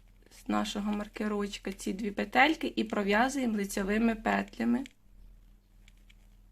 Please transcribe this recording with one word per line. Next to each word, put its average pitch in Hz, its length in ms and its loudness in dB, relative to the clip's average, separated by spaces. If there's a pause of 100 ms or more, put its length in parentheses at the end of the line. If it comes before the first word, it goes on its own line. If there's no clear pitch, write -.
(320)
з - 180 -10
нашого 208 420 -2
маркерочка 208 800 -4
ці 202 220 -4
дві 202 180 -4
петельки 254 640 2
і 226 80 2
пров'язуємо 220 760 2
лицевими 208 580 0
петлями. 220 680 0 (1700)